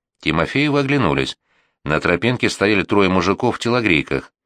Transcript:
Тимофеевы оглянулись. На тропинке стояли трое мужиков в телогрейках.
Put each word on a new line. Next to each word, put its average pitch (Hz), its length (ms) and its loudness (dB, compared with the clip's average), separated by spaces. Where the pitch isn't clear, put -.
Тимофеевы 135 580 0
оглянулись. 110 580 0
На 76 160 0
тропинке 104 500 0
стояли 98 340 0
трое 101 260 2
мужиков 95 480 0
в - 20 -14
телогрейках. 92 720 -2